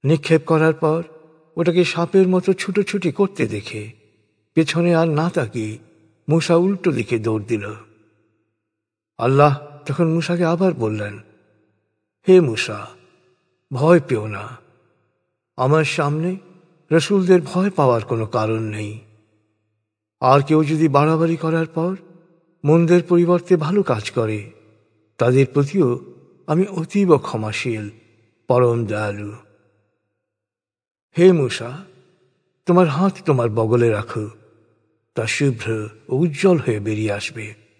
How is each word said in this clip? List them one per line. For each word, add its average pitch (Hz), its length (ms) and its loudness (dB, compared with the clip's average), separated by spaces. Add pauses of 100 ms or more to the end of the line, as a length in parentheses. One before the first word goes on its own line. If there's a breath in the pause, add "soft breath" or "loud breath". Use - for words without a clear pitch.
নিক্ষেপ 156 420 2
করার 160 280 2
পর 160 280 -2 (540)
ওটাকে 170 280 2
সাপের 180 440 2
মতো 185 240 0
ছুটোছুটি 190 600 -2
করতে 196 340 -2
দেখে 104 440 -10 (640)
পেছনে 170 400 0
আর 165 140 2
না 156 220 -2
তাকিয়ে 110 480 -6 (500)
মূসা 165 280 2
উল্টো 185 360 0
দিকে 117 260 -4
দৌড় 107 260 -4
দিল। 104 280 -6 (1500)
আল্লাহ 139 420 2 (260)
তখন 165 220 -2
মূসাকে 170 360 -2
আবার 170 280 0
বললেন, 107 460 -6 (1080)
"হে 185 120 8
মূসা, 110 460 -4 (840)
ভয় 151 360 6
পেও 110 180 -2
না, 104 220 -10 (1080)
আমার 147 280 2
সামনে 156 520 -4 (560)
রসুলদের 180 520 2
ভয় 190 260 -2
পাওয়ার 123 340 2
কোনো 113 220 -4
কারণ 110 360 -2
নেই। 107 380 -10 (1200)
আর 131 200 4
কেউ 156 240 2
যদি 156 240 0
বাড়াবাড়ি 156 480 2
করার 165 300 -4
পর 165 300 -4 (680)
মন্দের 170 380 4
পরিবর্তে 175 540 2
ভালো 165 260 0
কাজ 113 280 -2
করে, 107 400 -4 (680)
তাদের 127 340 4
প্রতিও 143 460 0 (480)
আমি 175 200 0
অতীব 185 500 0
ক্ষমাশীল, 107 760 -8 (580)
পরম 120 380 2
দয়ালু। 104 460 -6 (1900)
হে 185 140 8
মূসা, 131 460 -2 (880)
তোমার 180 200 4
হাত 175 300 -2 (100)
তোমার 123 220 0
বগলে 113 420 2
রাখো, 107 380 -6 (880)
তা 113 120 -4
শুভ্র 113 600 -4 (200)
ও 131 80 -2
উজ্জ্বল 170 420 2
হয়ে 110 220 -2
বেরিয়ে 107 320 -4
আসবে।" 104 420 -10 (260)